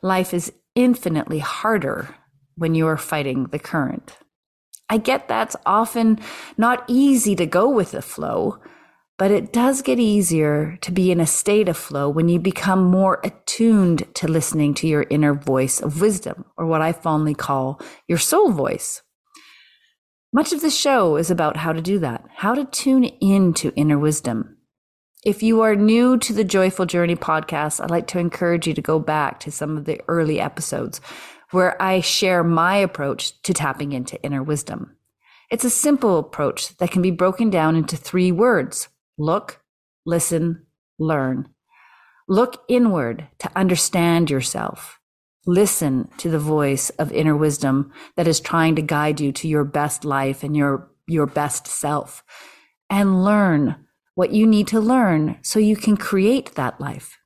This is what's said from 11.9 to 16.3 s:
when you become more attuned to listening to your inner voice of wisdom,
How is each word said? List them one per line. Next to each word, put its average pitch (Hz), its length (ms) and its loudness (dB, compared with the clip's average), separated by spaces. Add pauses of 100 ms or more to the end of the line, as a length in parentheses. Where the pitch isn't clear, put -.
when 160 180 2
you 170 120 4
become 190 440 0
more 190 380 2
attuned 202 960 0
to - 100 -4
listening 151 480 0
to 156 140 -2
your 147 220 0
inner 147 220 2
voice 135 480 0
of 151 200 -4
wisdom, 202 440 -2 (140)